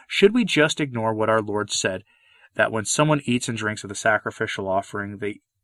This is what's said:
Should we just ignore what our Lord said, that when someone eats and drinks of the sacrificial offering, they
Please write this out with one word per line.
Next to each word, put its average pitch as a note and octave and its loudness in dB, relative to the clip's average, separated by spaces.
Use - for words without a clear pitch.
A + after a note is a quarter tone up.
Should G3+ 4
we A#3+ 2
just D3+ 2
ignore A#2+ -2
what G#2+ 0
our A2 4
Lord G#2 -4
said, F#2+ -2
that G#2+ 2
when A2 -4
someone D3+ 2
eats A#2+ 0
and A#2 -6
drinks G#2+ -4
of G2 -12
the G2+ -10
sacrificial G#2+ -2
offering, G2+ -2
they G2+ -6